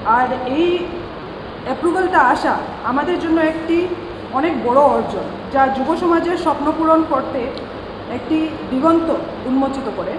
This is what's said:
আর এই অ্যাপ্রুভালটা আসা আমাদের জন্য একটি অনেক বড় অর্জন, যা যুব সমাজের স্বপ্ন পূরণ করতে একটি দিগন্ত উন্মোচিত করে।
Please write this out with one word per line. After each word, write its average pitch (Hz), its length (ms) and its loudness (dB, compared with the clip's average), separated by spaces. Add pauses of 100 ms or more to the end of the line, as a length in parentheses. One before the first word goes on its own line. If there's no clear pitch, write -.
আর 247 240 4 (280)
এই 349 220 2 (840)
অ্যাপ্রুভালটা 349 540 0
আসা 262 360 4 (300)
আমাদের 294 360 0
জন্য 330 200 2
একটি 330 480 0 (440)
অনেক 302 200 0 (140)
বড় 254 140 6
অর্জন, 233 460 2 (260)
যা 269 240 4
যুব 320 200 0
সমাজের 339 420 2
স্বপ্ন 302 400 0
পূরণ 320 320 4
করতে 262 300 -2 (760)
একটি 311 320 0 (220)
দিগন্ত 330 380 4 (380)
উন্মোচিত 262 400 0 (100)
করে। 190 220 -4